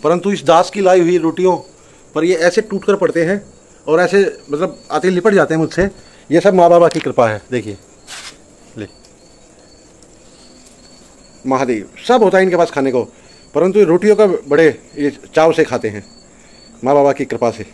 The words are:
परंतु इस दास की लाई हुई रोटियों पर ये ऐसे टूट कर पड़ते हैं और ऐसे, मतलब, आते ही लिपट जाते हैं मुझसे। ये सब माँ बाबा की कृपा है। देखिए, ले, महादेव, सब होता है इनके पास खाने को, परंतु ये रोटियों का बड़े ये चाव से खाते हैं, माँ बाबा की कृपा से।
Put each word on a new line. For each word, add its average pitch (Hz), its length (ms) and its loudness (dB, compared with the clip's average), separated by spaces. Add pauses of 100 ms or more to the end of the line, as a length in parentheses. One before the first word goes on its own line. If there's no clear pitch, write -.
परंतु 175 300 -2
इस 147 120 -8
दास 170 260 2
की 208 100 -8
लाई 185 200 4
हुई 175 180 2
रोटियों 165 380 0 (580)
पर 156 100 -2
ये 180 120 0
ऐसे 170 240 0
टूट 202 240 -8
कर 196 120 0
पड़ते 170 280 -2
हैं 202 180 -4 (460)
और 160 120 2
ऐसे, 180 360 0 (140)
मतलब, 160 280 -6 (120)
आते 175 180 -2
ही 185 60 0
लिपट 196 200 0
जाते 160 200 2
हैं 160 60 -2
मुझसे। 165 300 -2 (400)
ये 165 100 2
सब 190 140 2
माँ 170 160 6
बाबा 170 180 4
की 156 120 -4
कृपा 123 280 0
है। 104 220 -6
देखिए, 104 260 -8 (1000)
ले, 104 100 -14 (2500)
महादेव, 127 420 -2 (200)
सब 240 140 4
होता 190 160 2
है 190 60 4
इनके 180 120 0
पास 165 140 0
खाने 135 220 -2
को, 120 120 -2 (500)
परंतु 190 240 0
ये 202 60 6
रोटियों 180 320 2
का 208 100 4
बड़े 160 420 0 (300)
ये 143 120 -2 (240)
चाव 160 180 2
से 156 120 0
खाते 117 240 -6
हैं, 104 160 -12 (800)
माँ 135 100 0
बाबा 139 180 2
की 139 120 -6
कृपा 117 260 -4
से। 104 240 -14